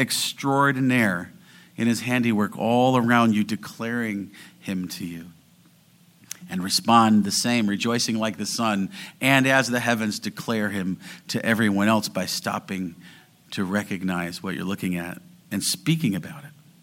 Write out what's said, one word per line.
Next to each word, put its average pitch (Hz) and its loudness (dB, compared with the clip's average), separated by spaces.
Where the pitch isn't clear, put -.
extraordinaire 127 0
in 113 0
his 117 2
handiwork 117 0
all 123 4
around 117 4
you, 104 2
declaring 110 -6
him 92 -6
to - -10
you. 85 -12
And 92 -6
respond 110 6
the 98 -2
same, 120 0
rejoicing 117 0
like 110 -2
the 104 -6
sun, 101 0
and 131 4
as 135 4
the 120 0
heavens 110 0
declare 107 -4
him 95 -4
to - -4
everyone 104 2
else 110 2
by 92 -4
stopping 92 -6
to 101 -2
recognize 92 -4
what 95 -6
you're 90 -6
looking 92 -4
at 87 -10
and 95 -4
speaking 151 0
about - -10
it, - -18